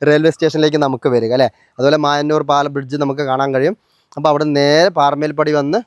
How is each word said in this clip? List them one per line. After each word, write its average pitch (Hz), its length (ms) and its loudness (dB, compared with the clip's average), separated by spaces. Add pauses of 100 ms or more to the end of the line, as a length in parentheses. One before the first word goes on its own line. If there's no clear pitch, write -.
റെയിൽവേ 151 260 4
സ്റ്റേഷനിലേക്ക് 156 500 0
നമുക്ക് 131 300 -2
വരിക, 113 220 0
അല്ലേ. 127 120 2 (280)
അതുപോലെ 143 280 2
മായന്നൂർ 147 460 0
പാലം 143 240 0
ബ്രിഡ്ജ് 139 280 -8
നമുക്ക് 139 280 -4
കാണാൻ 139 240 -2
കഴിയും. 151 200 0 (420)
അപ്പോൾ 151 140 0
അവിടെ 147 140 0 (140)
നേരെ 151 300 4 (100)
പാറമേൽപ്പടി 147 600 0
വന്ന് 151 280 -2